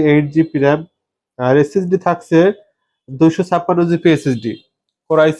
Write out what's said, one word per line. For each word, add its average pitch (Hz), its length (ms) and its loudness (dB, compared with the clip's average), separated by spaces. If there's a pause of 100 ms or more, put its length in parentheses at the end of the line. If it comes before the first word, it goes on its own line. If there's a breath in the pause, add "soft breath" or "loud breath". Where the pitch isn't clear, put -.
(120)
এইট 147 200 0
জিবি 160 260 -2
র্যাম, 147 260 0 (540)
আর 127 180 0
এসএসডি 175 420 0
থাকছে 175 540 0 (580)
দুইশো 160 340 0
ছাপ্পান্ন 180 420 -2
জিবি 170 240 0
এসএসডি। 127 420 -2 (580)
Core 156 180 2
i 156 120 2